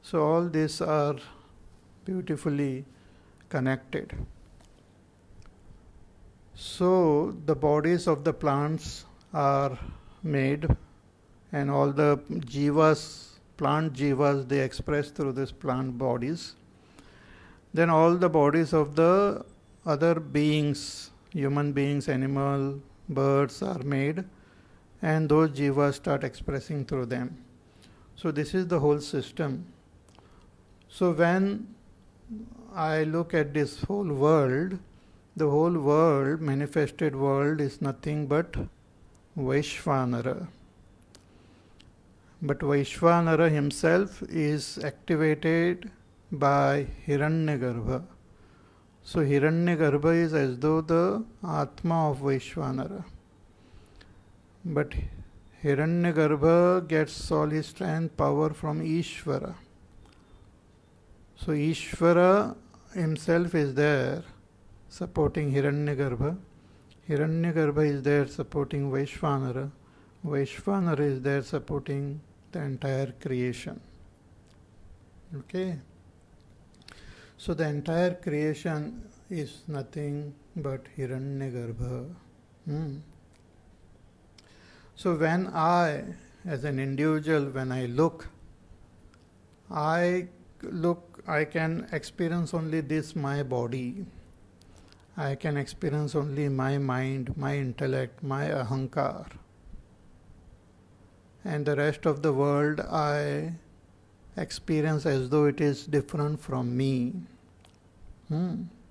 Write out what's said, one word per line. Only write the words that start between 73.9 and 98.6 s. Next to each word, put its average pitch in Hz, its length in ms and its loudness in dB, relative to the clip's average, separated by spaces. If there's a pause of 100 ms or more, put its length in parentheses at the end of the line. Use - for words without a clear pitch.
Okay? 180 420 -6 (1600)
So - 160 -6
the 156 120 -2
entire 165 480 0
creation 151 880 -4 (260)
is 160 380 -8
nothing 147 680 -8 (200)
but 139 280 -6 (140)
Hiranyagarbha. 127 1200 -6 (520)
Hmm. 151 300 -6 (2000)
So 175 220 -2
when 165 320 0
I, 160 560 2 (420)
as 143 180 -6
an 139 140 -2
individual, 151 680 0
when 131 260 -4
I 127 140 -2
look, 151 420 0 (1400)
I 175 580 0 (340)
look, 170 640 -4
I 156 180 0
can 160 460 -2
experience 170 600 -4
only 160 300 -2
this, 151 340 -4
my 143 260 -2
body. 123 640 -4 (1120)
I 139 180 -4
can 147 220 -4
experience 143 580 -4
only 147 340 -2
my 135 300 0
mind, 131 580 -2
my 143 200 -4
intellect, 131 640 -4
my 143 260 -4
ahankar. 135 800 -4 (2250)